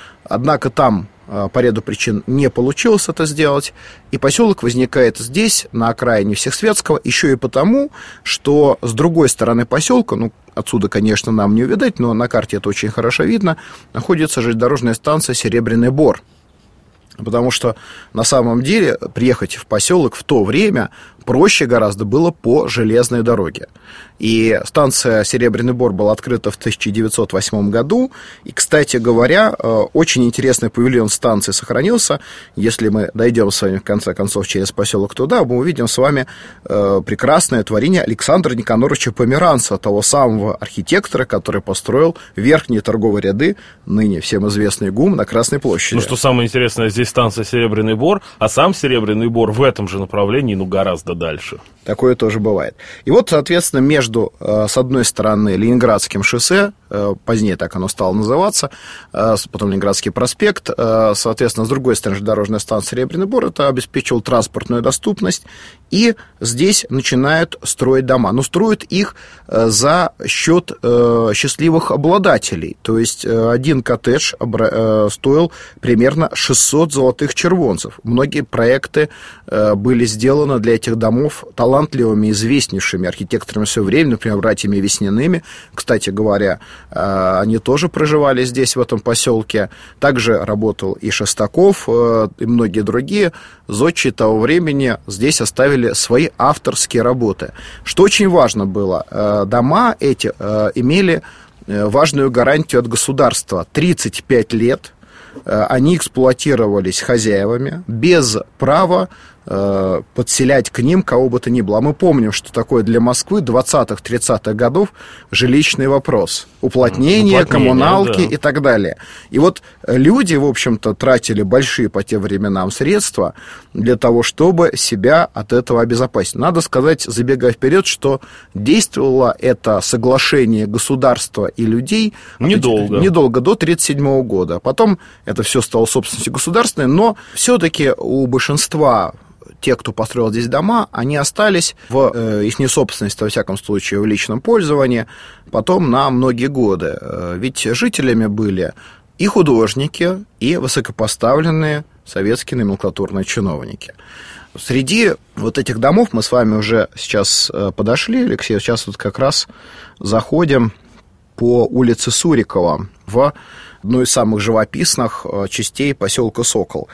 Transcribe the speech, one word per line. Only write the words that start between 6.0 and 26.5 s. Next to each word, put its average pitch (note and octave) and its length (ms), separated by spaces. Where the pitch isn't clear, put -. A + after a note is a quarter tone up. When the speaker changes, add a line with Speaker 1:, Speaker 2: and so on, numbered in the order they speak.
Speaker 1:
Всесветского, D#3 720
ещё C#3+ 240
и C3 80
потому, G3+ 540
что C#3+ 580
с A#2 100
другой D3+ 360
стороны A#2 380
посёлка, A3+ 500
ну, A2 160
отсюда, - 340
конечно, G#2+ 420
нам G#2 240
не A#2 80
увидать, G#3 380
но A#2 120
на A#2 160
карте G#2+ 280
это G2+ 120
очень G#2 220
хорошо A#2+ 320
видно, F#3+ 340
находится D3+ 480
железнодорожная A#2 520
станция D3+ 400
"Серебряный A#2 560
Бор". C3+ 320
Потому A#2+ 320
что, A#2 260
на A2 120
самом A#2+ 380
деле, D#3+ 360
приехать A#2+ 400
в - 120
посёлок C3 500
в - 80
то A#2 200
время C#3+ 460
проще D#3 420
гораздо A2 380
было C#3+ 260
по - 380
железной A#2+ 540
дороге. G#2+ 440
И A2+ 460
станция B2+ 600
"Серебряный A#2+ 480
Бор" A#2+ 200
была G#2 200
открыта G#2+ 380